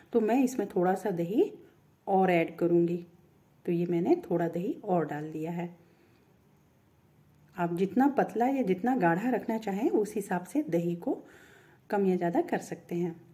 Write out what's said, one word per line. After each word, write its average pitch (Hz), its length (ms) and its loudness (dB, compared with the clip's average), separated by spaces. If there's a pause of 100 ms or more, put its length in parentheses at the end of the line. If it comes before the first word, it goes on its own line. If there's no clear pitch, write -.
(140)
तो 240 80 4
मैं 233 220 4
इसमें 220 240 0
थोड़ा 185 280 2
सा 202 160 -2
दही 190 400 0 (560)
और 190 240 4
ऐड 165 260 2
करूँगी। 170 420 4 (680)
तो 180 60 -2
ये 170 140 0
मैंने 175 360 2
थोड़ा 170 260 -2
दही 185 360 -4
और 180 220 0
डाल 151 260 -8
दिया 160 200 -6
है। 170 180 -6 (1900)
आप 175 200 -2
जितना 196 340 2
पतला 220 380 0
या 269 160 0
जितना 196 340 0
गाढ़ा 180 340 2
रखना 220 280 -2
चाहें 208 320 -2
उस 214 240 0
हिसाब 185 300 -4
से 302 180 -4
दही 170 340 -2
को 262 200 -4 (720)
कम 202 160 0
या 185 120 4
ज़्यादा 180 260 0
कर 233 160 -4
सकते - 360 -10
हैं। 170 200 -2 (180)